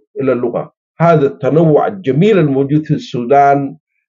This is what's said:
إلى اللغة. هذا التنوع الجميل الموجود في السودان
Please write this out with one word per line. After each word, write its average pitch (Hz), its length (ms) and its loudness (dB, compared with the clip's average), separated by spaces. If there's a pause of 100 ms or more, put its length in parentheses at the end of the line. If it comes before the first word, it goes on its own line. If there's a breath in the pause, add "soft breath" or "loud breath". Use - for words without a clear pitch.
(220)
إلى 131 100 0
اللغة. 120 440 -6 (240)
هذا 160 280 2
التنوع 147 600 0
الجميل 135 520 0
الموجود 139 460 0
في 156 80 -4
السودان 139 840 0 (320)